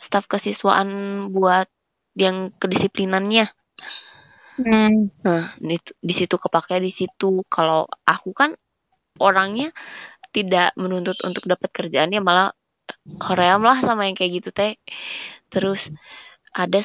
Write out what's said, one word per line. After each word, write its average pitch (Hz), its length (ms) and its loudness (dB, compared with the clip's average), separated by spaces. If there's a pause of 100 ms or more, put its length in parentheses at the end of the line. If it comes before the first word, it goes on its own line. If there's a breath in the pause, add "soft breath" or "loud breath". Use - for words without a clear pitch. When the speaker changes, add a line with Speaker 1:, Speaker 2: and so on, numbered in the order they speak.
Speaker 1:
staff - 260 -2
kesiswaan 196 640 0 (420)
buat 185 380 2 (480)
yang 190 420 -2
kedisiplinannya. 196 880 0 (1080 loud breath)
Speaker 2:
Hmm. 220 560 4 (160)
Speaker 1:
Nah, 170 320 0
di, 165 220 -4
di - 340 -6
situ 180 240 0
kepake - 400 0
di 185 140 -2
situ. 190 560 -2
Kalau 160 400 2 (160)
aku 180 320 0
kan 190 160 0 (680)
orangnya 196 540 2 (580 loud breath)
tidak 185 460 2
menuntut 185 480 -4
untuk 185 240 -6
dapat - 240 -2
kerjaan 170 400 0
ya, 208 80 0
malah 185 320 2 (720)
hoream 180 400 2
lah 254 180 6
sama 226 280 0
yang 185 80 -8
kayak 180 260 -2
gitu - 80 -8
teh. 208 240 -2 (720 loud breath)
Terus - 420 -2 (640 loud breath)
ada 180 320 0